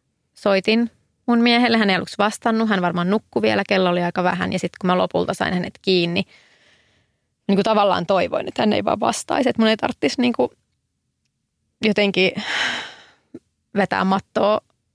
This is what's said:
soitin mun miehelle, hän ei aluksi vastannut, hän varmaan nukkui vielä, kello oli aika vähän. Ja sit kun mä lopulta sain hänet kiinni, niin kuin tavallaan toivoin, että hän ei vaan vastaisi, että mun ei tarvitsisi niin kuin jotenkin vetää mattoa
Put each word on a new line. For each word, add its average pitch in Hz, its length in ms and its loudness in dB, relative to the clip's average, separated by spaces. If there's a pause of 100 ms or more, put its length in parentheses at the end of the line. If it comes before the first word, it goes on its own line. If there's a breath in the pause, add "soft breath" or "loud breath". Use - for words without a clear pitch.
(340)
soitin 214 580 0 (340)
mun 240 140 2
miehelle, 233 380 4
hän 208 120 2
ei 190 60 2
aluksi 180 220 -6
vastannut, 220 520 0
hän 190 120 0
varmaan 175 280 -2
nukkui 214 320 -2
vielä, 214 260 2
kello 190 220 2
oli 175 140 0
aika 175 200 -2
vähän. 180 300 -2
Ja 185 60 -4
sit 180 120 -6 (100)
kun 185 60 -2
mä 180 100 2
lopulta 180 360 -2
sain - 200 -4
hänet - 280 -6
kiinni, 180 420 0 (1200 soft breath)
niin 196 80 2
kuin 190 80 2
tavallaan 202 420 2
toivoin, 175 420 0
että - 140 -4
hän 214 120 2
ei 202 120 -2
vaan 208 140 0
vastaisi, 233 500 -2
että 233 120 0
mun 220 80 4
ei 220 80 0
tarvitsisi - 440 -4
niin 240 120 0
kuin 247 160 0 (1400)
jotenkin 202 460 2 (1400 loud breath)
vetää 190 280 0
mattoa 196 580 0 (340)